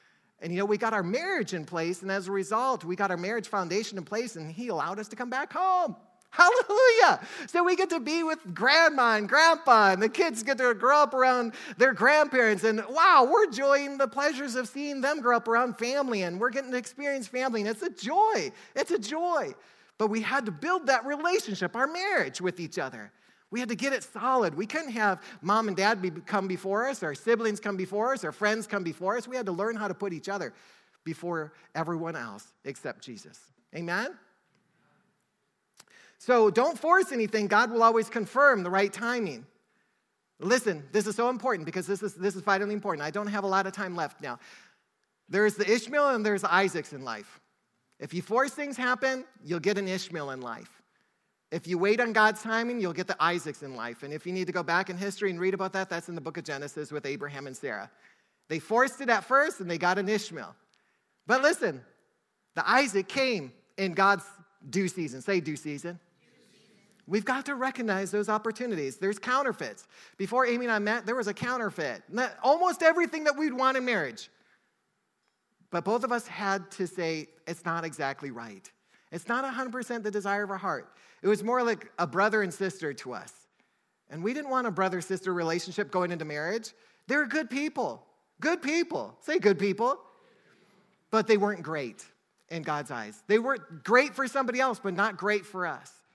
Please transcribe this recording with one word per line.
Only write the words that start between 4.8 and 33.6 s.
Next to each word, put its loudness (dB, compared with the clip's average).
us -8
to -16
come -8
back -6
home. 0
Hallelujah! 8
So 2
we 4
get 0
to -2
be -2
with -2
grandma 4
and -2
grandpa, 8
and 2
the 4
kids 0
get 0
to 4
grow 4
up 6
around 4
their 6
grandparents. 4
And 2
wow, 8
we're 6
enjoying 2
the 2
pleasures -2
of -4
seeing -6
them 0
grow 4
up -4
around 2
family, 0
and -4
we're 2
getting -6
to -2
experience -6
family. -2
And -2
it's -6
a -4
joy. 0
It's -2
a 0
joy. -2
But 2
we -2
had -2
to -4
build -2
that 4
relationship, -2
our 0
marriage -2
with -4
each -8
other. -8
We -6
had -4
to -4
get -2
it -4
solid. 0
We -2
couldn't -6
have 2
mom 2
and -2
dad 4
be, -2
come -2
before -2
us, -4
our -2
siblings 0
come -4
before -2
us, -4
our -4
friends 0
come -4
before -2
us. -8
We -8
had -4
to -4
learn -2
how -4
to -4
put -6
each -10
other -6
before -6
everyone -4
else -12
except -10
Jesus. -18